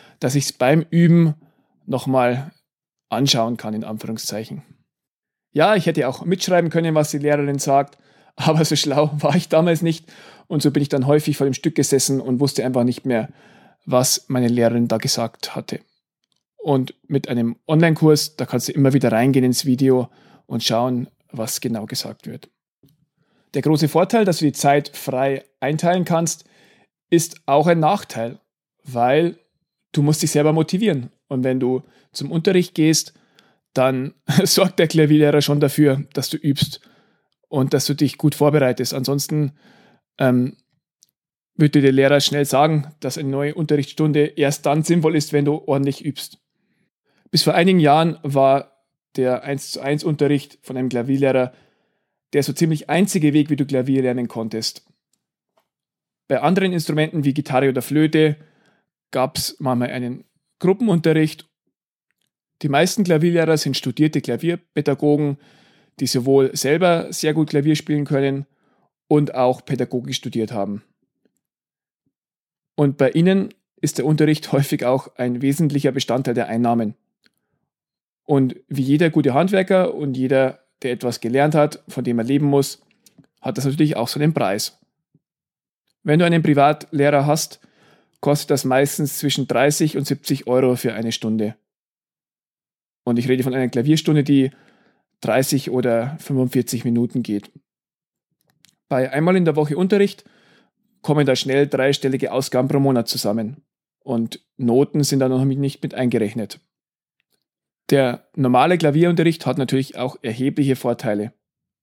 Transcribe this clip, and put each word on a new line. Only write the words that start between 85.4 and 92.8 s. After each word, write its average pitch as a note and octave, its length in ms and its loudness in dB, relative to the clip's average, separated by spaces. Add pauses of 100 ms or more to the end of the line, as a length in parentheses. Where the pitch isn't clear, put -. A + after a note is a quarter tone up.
Wenn D3+ 160 4
du F3 40 4
einen E3+ 180 2
Privatlehrer C#3+ 840 2
hast, - 340 -2 (600)
kostet D3 300 -2
das C#3 140 0
meistens C#3 540 0
zwischen C#3 300 -4
dreißig D3 480 0
und C#3+ 100 -4
siebzig C3+ 400 -4
Euro B2+ 300 2
für A#2+ 180 -4
eine A2+ 160 -6
Stunde. A2 460 -4 (1500)